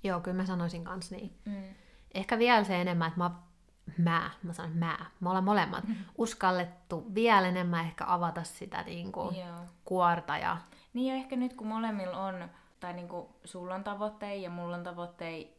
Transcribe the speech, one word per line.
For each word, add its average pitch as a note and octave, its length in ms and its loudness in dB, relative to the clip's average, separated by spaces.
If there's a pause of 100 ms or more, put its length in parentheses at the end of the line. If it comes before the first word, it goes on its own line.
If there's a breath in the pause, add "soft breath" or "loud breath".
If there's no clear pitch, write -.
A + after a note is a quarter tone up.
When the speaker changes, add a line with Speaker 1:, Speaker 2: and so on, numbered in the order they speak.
Speaker 1:
Joo, F3+ 160 0
kyllä F3+ 160 -2
mä F#3 100 2
sanoisin F3 380 -2
kans F3+ 260 -8
niin. - 220 -8 (120)
Speaker 2:
Mm. G3+ 180 -6 (520 loud breath)
Speaker 1:
Ehkä G3 240 0
vielä A#3 260 8
se F#3 160 2
enemmän, E3+ 280 2
että E3+ 120 -4
mä, F3 100 2 (680)
mä, E3+ 320 4 (120)
mä E3+ 100 -6
sanon E3 240 -6
mä, E3 220 0 (220)
me F3 80 0
ollaan F#3 160 4
molemmat G3 440 4
Speaker 2:
Mm-hmm. G3+ 160 -4 (140)
Speaker 1:
uskallettu F3+ 960 0
vielä G#3 340 8
enemmän F3 360 2
ehkä - 240 -6
avata F3 340 0
sitä - 400 -8
niinku F3 380 -8
Speaker 2:
Joo. F3 360 -6 (280)
Speaker 1:
kuorta E3+ 540 4
ja - 180 0 (360 loud breath)
Speaker 2:
Niin B3+ 140 0
ja C4 80 0
ehkä C4 220 -4
nyt B3 180 0
kun G#3+ 120 -8
molemmilla G#3+ 600 -2
on, F3+ 220 -6 (320 soft breath)
tai F3 120 -8
niinku F3 420 -10 (100)
sulla F3+ 300 -8
on G3 100 -6
tavoitteita G3+ 600 -4
ja F3 60 -6
mulla F3 260 -4
on F3 80 -6
tavoitteita F3 760 -8